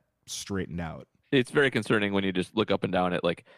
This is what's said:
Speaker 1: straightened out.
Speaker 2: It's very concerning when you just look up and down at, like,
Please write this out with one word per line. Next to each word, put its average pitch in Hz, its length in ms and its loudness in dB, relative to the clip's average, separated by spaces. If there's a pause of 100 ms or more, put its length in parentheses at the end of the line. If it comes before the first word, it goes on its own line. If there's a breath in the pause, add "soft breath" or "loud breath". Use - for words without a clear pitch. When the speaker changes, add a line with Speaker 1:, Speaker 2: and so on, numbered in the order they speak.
(260)
Speaker 1:
straightened 90 540 -6
out. 78 260 -10 (240)
Speaker 2:
It's 131 200 2
very 139 200 4
concerning 107 420 0
when 98 120 2
you 95 80 0
just 90 240 -4
look 101 140 2
up 95 140 0
and 90 80 -2
down 90 220 2
at, - 100 -2
like, 85 200 -2 (140 soft breath)